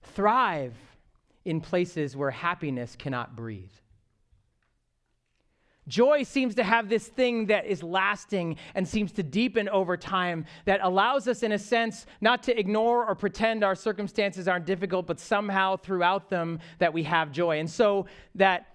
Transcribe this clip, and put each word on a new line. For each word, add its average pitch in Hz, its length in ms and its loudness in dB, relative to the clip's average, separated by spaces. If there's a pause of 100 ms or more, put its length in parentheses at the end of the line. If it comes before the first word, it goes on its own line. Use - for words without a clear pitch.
thrive 196 720 0 (680)
in 160 160 -2
places 165 560 -2
where 139 160 -2
happiness 135 680 -4
cannot 123 380 -8
breathe. 107 360 -12 (2250)
Joy 269 360 4
seems 254 320 -2
to 233 80 2
have 214 260 2
this 214 180 0
thing 240 400 0
that 202 180 2
is 175 160 -4
lasting 180 760 -2 (180)
and 185 120 -2
seems 208 260 -2
to 196 100 -4
deepen 208 440 0
over 190 300 0
time 175 480 -2 (200)
that 196 180 2
allows 202 440 2
us, 247 140 -2
in 214 120 0
a 208 60 0
sense, 226 460 -2 (160)
not 240 220 2
to 240 140 0
ignore 220 480 2
or 208 100 0
pretend 220 480 0
our 190 100 4
circumstances 196 760 -2
aren't 180 200 0
difficult, 185 400 -2
but 170 120 -4
somehow 196 560 0
throughout 185 540 0
them 170 300 -2 (180)
that 170 160 2
we 165 100 0
have 160 280 2
joy. 156 280 0
And 160 100 -4
so 202 360 2 (300)
that 185 400 4